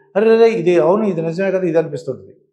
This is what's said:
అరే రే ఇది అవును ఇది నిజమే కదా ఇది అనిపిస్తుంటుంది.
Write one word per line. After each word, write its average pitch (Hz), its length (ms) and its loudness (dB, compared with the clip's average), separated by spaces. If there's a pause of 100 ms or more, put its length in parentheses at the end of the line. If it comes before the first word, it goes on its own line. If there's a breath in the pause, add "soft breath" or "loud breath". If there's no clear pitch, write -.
(160 loud breath)
అరే 226 220 2
రే 226 120 6
ఇది 175 300 0
అవును 185 240 2
ఇది 180 180 -2
నిజమే 170 300 -4
కదా 185 160 -2
ఇది 165 100 0
అనిపిస్తుంటుంది. - 580 -8 (180)